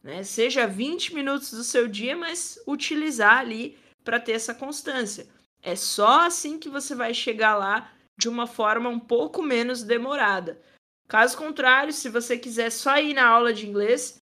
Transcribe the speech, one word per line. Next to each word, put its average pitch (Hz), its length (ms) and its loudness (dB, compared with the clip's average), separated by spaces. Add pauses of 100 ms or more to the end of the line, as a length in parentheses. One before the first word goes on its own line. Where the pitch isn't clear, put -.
né? 165 220 -12
Seja 240 420 0
vinte 269 480 -6
minutos 277 360 -4
do 233 140 -10
seu 240 240 2
dia, 220 280 -6
mas 339 500 -8
utilizar 277 720 2
ali 240 400 -6 (260)
pra 233 160 -2
ter 233 120 -6
essa 226 220 -4
constância. 269 720 -8 (360)
É 175 120 -4
só 240 520 4
assim 320 320 -4
que 311 100 -12
você 277 260 -8
vai 240 200 -2
chegar 220 420 2
lá 202 340 -2 (280)
de 233 100 -2
uma 240 180 -4
forma 233 440 0
um 240 100 -4
pouco 285 420 0
menos 247 400 0
demorada. 226 800 -2 (480)
Caso 240 300 4
contrário, 294 540 2
se 269 180 -8
você 233 280 -2
quiser 226 320 -4
só 277 280 0
ir 294 160 0
na 262 120 6
aula 233 260 6
de 214 140 -6
inglês 202 560 0